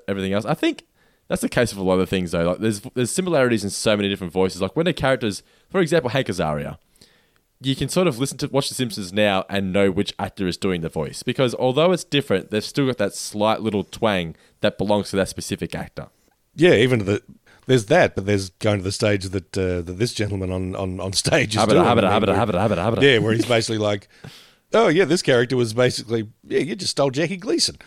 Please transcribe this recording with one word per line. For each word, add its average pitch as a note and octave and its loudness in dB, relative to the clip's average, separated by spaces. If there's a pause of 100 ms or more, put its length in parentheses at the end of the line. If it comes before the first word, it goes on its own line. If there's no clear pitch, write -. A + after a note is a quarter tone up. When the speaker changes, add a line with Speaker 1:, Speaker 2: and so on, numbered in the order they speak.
Speaker 1:
everything G2 -2
else. G2+ -2
I C3 -2
think D#4+ -4 (420)
that's F#3 -4
the A3 -4
case A#2+ 0
with G2 -8
a F#2+ -4
lot F#2 4
of F#2 0
things, F2+ -2
though. E2+ 0
Like, - -4
there's, G#2 -2 (140)
there's B2 -2
similarities C3 0
in G2 -4
so G#2+ 2
many G2+ 0
different F#2+ -4
voices. F#2 0
Like, F#2 -4
when E3+ 0
a F3 0
character's, C3 -2 (260)
for F#3+ -2
example, D#3+ 0
Hank C3 0
Azaria, D2+ -4 (840)
you C3 -2
can C#3 -4
sort F#3 2
of B2+ 0
listen C3+ -4
to, C#3 -6
watch C3+ 0
The - -8
Simpsons G#2+ -6
now G2+ 2
and G2 -2
know G2 4
which F#2 -2
actor F#2+ -4
is F2 -2
doing F2+ -2
the D#2+ -6
voice. C#2+ -6
Because B2+ 0
although C#3+ 2
it's E3 -2
different, - 0
they've G#2 0
still C#3+ -2
got B2+ -2
that G2 0
slight G#2+ -2
little G#2 -2
twang F#2 -2 (240)
that G#2 0
belongs G2+ 0
to G2+ -4
that F#2+ 0
specific - -8
actor. - -12 (460)
Speaker 2:
Yeah, E3 6
even B2 4
to G2+ -2
the, G2+ 0 (440)
there's B2+ 4
that, D3 4
but G2 -4
there's G2 0
going G#2 0
to F2+ -6
the F#2+ -2
stage G#2 0
that, F#2 -6
uh, F2+ 0
that F2 -8
this A#2 -2
gentleman F#2+ -4
on, F#2 -4
on, F#2 -6
on F#2 -6
stage G#2+ 0
is G2+ 4
Speaker 1:
Habada, G#2+ 4
Speaker 2:
doing. F#2 6
Speaker 1:
habada, - 4
Speaker 2:
I A#2+ 4
mean, A2+ 4
Speaker 1:
habada, G2+ 2
Speaker 2:
where, F#2 2
Speaker 1:
habada, G#2 0
habada, G#2+ 0
habada. F#2+ 2
Speaker 2:
yeah, C3 6
where G#2+ 2
he's A2 0
basically A2+ 0
like, G#2 -2 (640)
"Oh, A3 6
yeah, E3+ 4
this D#3+ 0
character B2+ 2
was A#2+ 0
basically, A#2 0 (180)
yeah, - -2
you F#3+ -4
just - -6
stole C#3 0
Jackie D#3+ -4
Gleason." B3+ -2 (100)